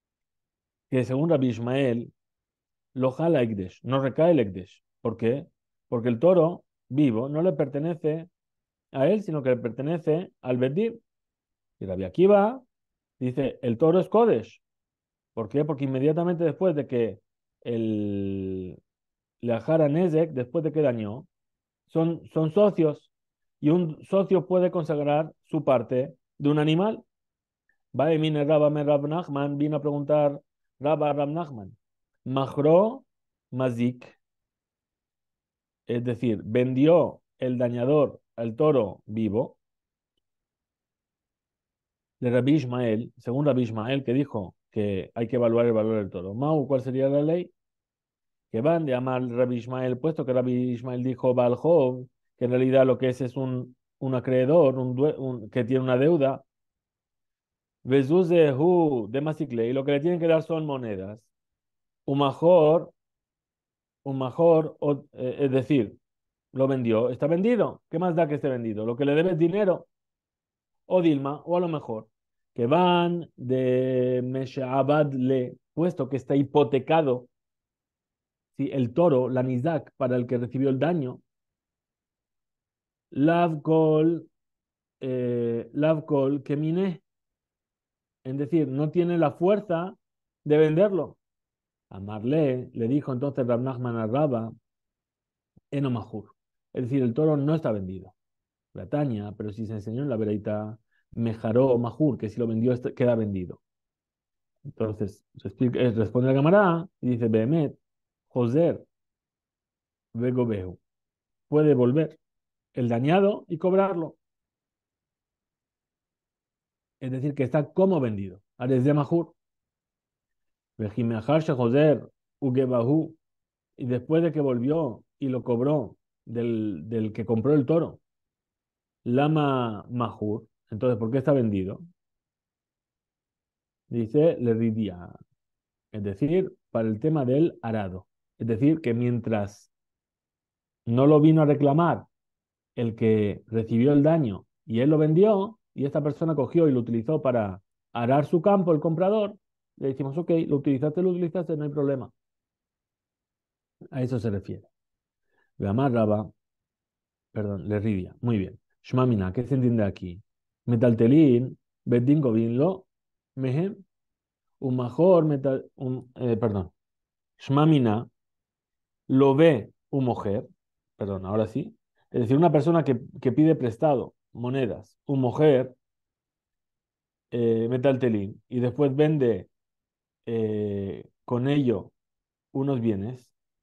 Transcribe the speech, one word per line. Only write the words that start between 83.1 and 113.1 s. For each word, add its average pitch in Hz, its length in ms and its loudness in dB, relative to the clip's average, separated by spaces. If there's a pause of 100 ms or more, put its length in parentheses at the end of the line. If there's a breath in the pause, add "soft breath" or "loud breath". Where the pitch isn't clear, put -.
Lavkol, 160 1160 2 (720)
eh, 120 720 -4
Lavkol 143 680 0
Kemine, 160 600 -4 (1200)
es 131 160 -8
decir, 147 300 0
no 147 220 -2
tiene 175 280 0
la 151 140 2
fuerza 190 640 -2 (480)
de 151 140 4
venderlo. 156 600 2 (680)
Amarle, 127 840 -4
le 113 160 -4
dijo 139 240 -2
entonces 135 340 -4
Rab 120 140 0
Nachman 123 360 -6
a 110 100 -4
Rabba, 123 460 -2 (1200)
Eno 139 200 -2
Mahur, 107 420 -8 (400)
es 131 120 -6
decir, 131 180 -2
el 117 120 0
toro 156 220 2
no 143 180 0
está 156 160 -2
vendido. 95 440 -8 (600)
Bretaña, 107 640 -6
pero 104 160 -8
si 107 140 -10
se 110 80 -10
enseñó 110 280 -8
en 147 60 -6
la 120 80 -2
Bereita, 107 640 -4 (340)
Mejaró 117 640 2
Mahur, 120 400 0
que 110 100 -6
si 117 120 -8
lo 117 60 0
vendió, 113 260 0
est-, 123 220 -4
queda 123 200 2
vendido. 101 480 -4 (1040)
Entonces, 107 600 -8 (120)
se - 120 -12
explica, 120 320 -2
eh, 120 120 2
responde 113 360 0
la 131 60 4
Gemara 170 540 2 (120)
y 127 100 -4
dice: 117 180 0
Behemet, 123 500 0 (480)
Joser, 127 580 0 (1300)
Begobehu, 113 640 -2 (720)
puede 151 260 4
volver 127 440 2 (560)
el 123 140 -2
dañado 165 600 0